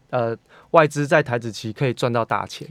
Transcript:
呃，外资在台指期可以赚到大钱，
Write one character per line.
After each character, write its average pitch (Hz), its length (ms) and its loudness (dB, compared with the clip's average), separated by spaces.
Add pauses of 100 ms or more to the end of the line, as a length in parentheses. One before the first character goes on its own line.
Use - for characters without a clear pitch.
呃， 117 260 -2 (360)
外 160 160 6
资 147 180 -4
在 151 160 4
台 123 160 -4
指 117 140 -6
期 107 220 -10
可 147 120 -2
以 123 80 0
赚 123 180 -2
到 117 120 0
大 98 240 -4
钱， - 240 -14